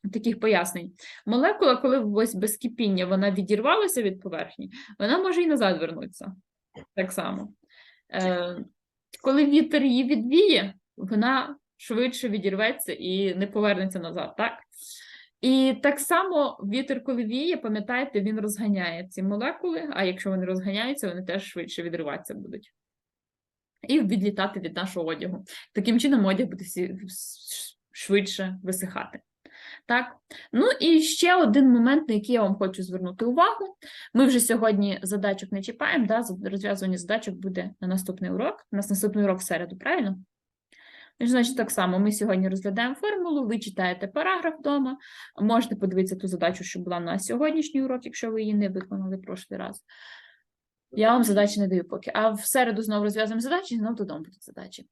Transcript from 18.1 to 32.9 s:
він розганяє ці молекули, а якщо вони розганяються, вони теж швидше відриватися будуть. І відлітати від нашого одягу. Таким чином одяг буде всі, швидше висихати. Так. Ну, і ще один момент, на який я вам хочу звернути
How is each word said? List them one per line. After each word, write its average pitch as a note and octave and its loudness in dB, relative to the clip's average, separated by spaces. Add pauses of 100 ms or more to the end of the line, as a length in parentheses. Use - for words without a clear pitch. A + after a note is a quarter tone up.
він G#3+ -2
розганяє G3 -2
ці F#3+ -8
молекули, D4+ -4
а G3 0
якщо F#3 -2
вони F#3 -2
розганяються, G3 -4
вони F3+ -8
теж F#3 -4
швидше F3 -10
відриватися E3 -8
будуть. - -16 (1160)
І C#4+ 4
відлітати G3+ 0
від E3 -8
нашого F3 -4
одягу. E3 -6 (300)
Таким A3+ 2
чином B3+ 4
одяг F#3+ 2
буде - -10
всі, F3+ -6 (960)
швидше G3 -2
висихати. - -8 (680)
Так. B3 0 (360)
Ну, B3+ 4 (140)
і D#4+ 8
ще F4 4
один C4+ 8
момент, B3+ 6
на A3+ 0
який G#3 0
я A3+ 4
вам G3 2
хочу F#3+ -2
звернути F#3 -6